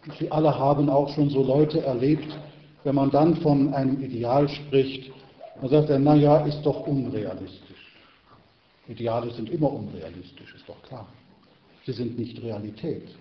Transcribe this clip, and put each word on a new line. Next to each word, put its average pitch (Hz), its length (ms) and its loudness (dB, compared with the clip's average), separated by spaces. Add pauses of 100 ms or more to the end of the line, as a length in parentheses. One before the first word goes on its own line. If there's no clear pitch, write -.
(180)
sie 156 140 -6
alle 151 260 2
haben 139 320 2
auch 139 200 2
schon 147 200 0
so 135 140 2
Leute 151 380 2
erlebt, 139 460 0 (560)
wenn 135 120 0
man 139 160 2
dann 156 260 4
von 139 360 2
einem 135 280 0
Ideal 127 460 0
spricht, - 640 -2 (480)
dann 131 100 -6
sagt 151 200 4
er, 135 100 4
„Na 147 160 6
ja, 147 300 6
ist - 180 -4
doch - 240 -2
unrealistisch.“ 110 1080 -6 (920)
Ideale 117 440 -4
sind 113 180 -10
immer 147 220 0
unrealistisch, 87 840 -14
ist - 120 -20
doch - 160 -18
klar. 107 240 -18 (800)
Sie 131 60 -8
sind 117 260 -8
nicht 107 240 -8
Realität. 110 680 -10 (120)